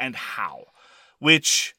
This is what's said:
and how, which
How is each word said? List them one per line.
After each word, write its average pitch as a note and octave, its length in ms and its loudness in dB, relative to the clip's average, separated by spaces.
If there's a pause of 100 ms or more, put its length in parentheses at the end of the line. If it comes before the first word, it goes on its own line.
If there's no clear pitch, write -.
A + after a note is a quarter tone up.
and C3 160 -6
how, - 480 -8 (560)
which - 580 2